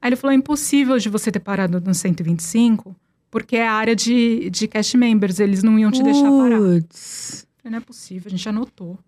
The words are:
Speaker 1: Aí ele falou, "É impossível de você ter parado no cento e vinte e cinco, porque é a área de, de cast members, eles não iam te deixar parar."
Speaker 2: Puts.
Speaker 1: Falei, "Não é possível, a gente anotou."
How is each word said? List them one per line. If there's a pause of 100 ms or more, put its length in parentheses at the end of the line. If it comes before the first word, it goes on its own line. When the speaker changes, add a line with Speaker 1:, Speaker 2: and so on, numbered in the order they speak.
Speaker 1:
Aí
ele
falou,
"É
impossível
de
você
ter
parado
no
cento
e
vinte
e
cinco, (360)
porque
é
a
área
de,
de
cast
members,
eles
não
iam
te
deixar
parar."
Speaker 2:
Puts. (140)
Speaker 1:
Falei,
"Não
é
possível,
a
gente
anotou." (100)